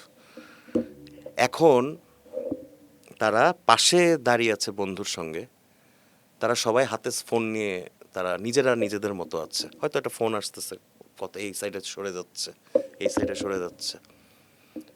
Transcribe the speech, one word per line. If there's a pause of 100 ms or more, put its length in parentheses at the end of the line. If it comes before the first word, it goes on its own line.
(1400)
এখন (1200)
তারা (120)
পাশে
দাঁড়িয়ে
আছে
বন্ধুর
সঙ্গে, (920)
তারা
সবাই
হাতে
ফোন
নিয়ে (240)
তারা
নিজেরা
নিজেদের
মতো
আছে। (140)
হয়তো
একটা
ফোন
আসতেছে, (420)
কত
এই
সাইডে
সরে
যাচ্ছে, (480)
এই
সাইডে
সরে
যাচ্ছে, (1000)